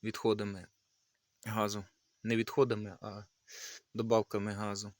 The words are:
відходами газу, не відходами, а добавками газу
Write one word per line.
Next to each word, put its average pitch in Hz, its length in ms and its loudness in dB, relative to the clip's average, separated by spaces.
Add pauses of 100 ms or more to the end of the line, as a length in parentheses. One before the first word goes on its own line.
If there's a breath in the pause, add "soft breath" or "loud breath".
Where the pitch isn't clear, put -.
відходами 104 640 0 (760)
газу, 107 400 0 (380)
не 113 140 2
відходами, 110 640 2
а 104 240 -10 (720 loud breath)
добавками 110 580 2
газу 101 480 -6